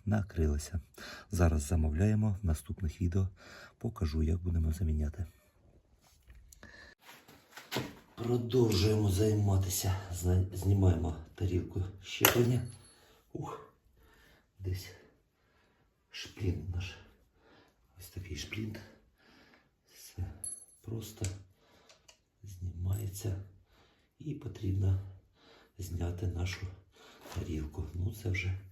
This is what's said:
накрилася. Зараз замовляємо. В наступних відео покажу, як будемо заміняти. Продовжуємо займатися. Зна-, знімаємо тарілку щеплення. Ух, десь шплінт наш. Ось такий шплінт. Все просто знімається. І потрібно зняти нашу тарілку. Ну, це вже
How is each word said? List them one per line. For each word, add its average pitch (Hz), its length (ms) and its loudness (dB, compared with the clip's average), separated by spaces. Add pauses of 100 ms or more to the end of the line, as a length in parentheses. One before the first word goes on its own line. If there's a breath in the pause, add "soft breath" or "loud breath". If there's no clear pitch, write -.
накрилася. 85 760 0 (500 loud breath)
Зараз 80 320 4
замовляємо. 92 800 2
В 95 40 -2
наступних 82 540 -2
відео 92 280 2 (500 loud breath)
покажу, 78 440 -2
як 85 200 2
будемо 85 300 2
заміняти. 76 540 0 (3000 loud breath)
Продовжуємо 110 960 4
займатися. 98 840 4 (160)
Зна-, 90 400 4
знімаємо 87 640 4 (180)
тарілку 90 480 0 (200)
щеплення. 120 580 4 (720 loud breath)
Ух, - 400 -10 (840 soft breath)
десь 92 300 -6 (1200 soft breath)
шплінт - 640 -4
наш. - 240 -6 (1000 soft breath)
Ось - 100 -20
такий 90 280 -10
шплінт. 107 440 -8 (1120 loud breath)
Все - 300 -12 (580)
просто - 440 -6 (1160 loud breath)
знімається. 95 960 -6 (840 soft breath)
І 151 160 -8
потрібно 95 640 0 (800 loud breath)
зняти 90 480 -4
нашу 90 400 -4 (680 loud breath)
тарілку. 76 500 -6 (100)
Ну, 90 200 -2
це - 160 -4
вже 92 280 -2 (140)